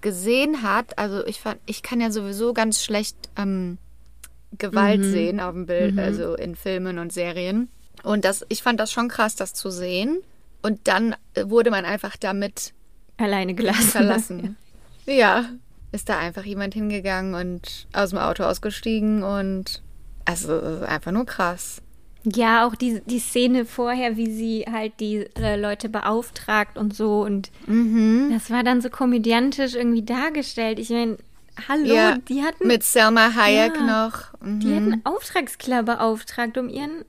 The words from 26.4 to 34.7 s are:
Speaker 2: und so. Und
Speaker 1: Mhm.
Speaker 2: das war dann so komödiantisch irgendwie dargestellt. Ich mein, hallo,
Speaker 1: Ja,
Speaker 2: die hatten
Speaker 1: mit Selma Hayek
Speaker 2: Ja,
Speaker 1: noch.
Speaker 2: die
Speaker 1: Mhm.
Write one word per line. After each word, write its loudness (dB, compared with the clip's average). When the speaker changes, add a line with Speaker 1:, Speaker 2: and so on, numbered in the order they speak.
Speaker 2:
und -2
so. 2
Und -2
Speaker 1:
Mhm. 6
Speaker 2:
das -2
war 2
dann 4
so -2
komödiantisch 2
irgendwie 2
dargestellt. -2
Ich -8
mein, 0
hallo, 4
Speaker 1:
Ja, 6
Speaker 2:
die 0
hatten -2
Speaker 1:
mit 4
Selma 6
Hayek 6
Speaker 2:
Ja, 0
Speaker 1:
noch. -10
Speaker 2:
die -2
Speaker 1:
Mhm. 4